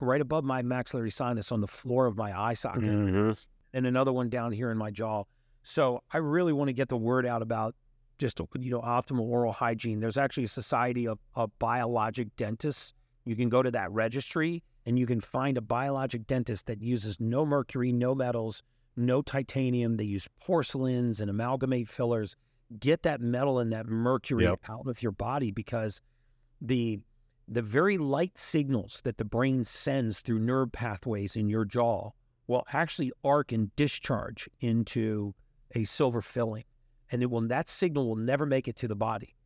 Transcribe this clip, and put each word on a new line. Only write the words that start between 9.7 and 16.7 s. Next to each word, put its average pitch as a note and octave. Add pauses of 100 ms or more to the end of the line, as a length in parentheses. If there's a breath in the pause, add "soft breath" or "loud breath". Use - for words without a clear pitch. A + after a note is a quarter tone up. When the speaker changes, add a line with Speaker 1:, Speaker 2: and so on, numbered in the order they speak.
Speaker 1:
There's A2+
actually C#3
a A2
society B2
of, A2 (160)
of A2+
biologic A#2
dentists. A2+ (340)
You A2+
can B2
go B2
to B2+
that G2
registry C3+ (220)
and A#2+
you B2+
can A#2
find C3
a A#2+
biologic B2
dentist B2
that G#2+